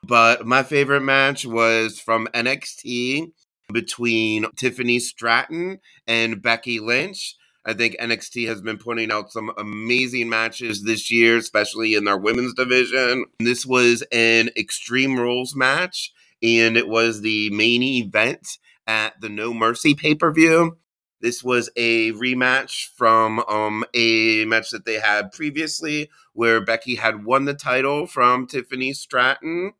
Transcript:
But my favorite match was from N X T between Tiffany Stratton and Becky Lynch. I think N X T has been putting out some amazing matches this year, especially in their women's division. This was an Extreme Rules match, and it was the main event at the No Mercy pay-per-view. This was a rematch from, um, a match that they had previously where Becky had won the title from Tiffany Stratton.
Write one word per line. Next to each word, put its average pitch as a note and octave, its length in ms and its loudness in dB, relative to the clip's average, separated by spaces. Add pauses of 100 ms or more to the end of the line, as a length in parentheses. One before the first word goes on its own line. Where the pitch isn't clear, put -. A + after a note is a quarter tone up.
But A#2 440 4
my C3 160 4
favorite C#3 380 2
match C3+ 440 2
was A2+ 540 2
from A2+ 340 0
N A#2+ 140 -2
X C3+ 280 -4
T C3 580 -4 (380)
between A2+ 840 0
Tiffany B2 420 0
Stratton C#3+ 800 -2 (280)
and A2+ 340 0
Becky A#2 380 -2
Lynch. C3 560 -4 (280)
I A2+ 100 -4
think A#2 260 -2
N A#2 120 -4
X - 180 -4
T A#2 160 -6
has A2+ 160 -4
been A2 180 -8
putting A2+ 320 -4
out G#2+ 200 -4
some A2 260 -10
amazing A#2 720 -2
matches A2+ 540 -4
this G#2+ 280 -2
year, A#2 260 6
especially A2 560 -2
in G#2 120 2
their G2+ 120 2
women's A#2 380 -2
division. B2+ 680 2 (140)
This A#2+ 240 0
was B2 380 4 (100)
an A2+ 460 4
Extreme B2+ 600 -2
Rules B2+ 360 -2
match, C#3 560 -2 (300)
and A2+ 340 4
it A#2 120 2
was A2+ 340 0
the G#2+ 300 -2
main A#2 320 2
event A#2+ 760 -2 (300)
at A2 340 -4
the G#2+ 80 -10
No G#2+ 240 -6
Mercy A2+ 400 -2
pay-per-view. D#3+ 840 2 (440)
This A#2 240 -4
was B2 320 0
a A2+ 380 2
rematch B2+ 840 -2
from, A2+ 460 4
um, G#2+ 520 -2
a A2+ 520 2
match A2 260 0
that G#2 140 -10
they A2 140 -4
had G#2 320 0
previously D3+ 800 -6 (240)
where A2+ 260 4
Becky A2+ 360 -2
had G#2+ 300 -2
won C3+ 200 2
the C#3+ 80 -4
title C#3+ 540 -2
from B2+ 400 2
Tiffany C3 440 -6
Stratton. D3+ 880 -2